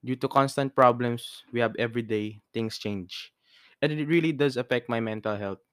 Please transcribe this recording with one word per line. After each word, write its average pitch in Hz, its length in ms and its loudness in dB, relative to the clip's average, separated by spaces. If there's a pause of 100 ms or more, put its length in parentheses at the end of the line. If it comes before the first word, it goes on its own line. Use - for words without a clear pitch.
Due 127 120 -4
to 131 120 -4
constant 135 460 2
problems 120 760 2
we 120 80 -2
have 110 180 0
every 117 240 -2
day, 107 400 -4 (100)
things 113 260 -4
change. 98 540 -10 (500)
And 151 100 0
it 151 160 -4
really 165 240 2
does 139 240 2
affect 123 320 -2
my 117 100 0
mental 110 380 -2
health. 98 260 -6 (100)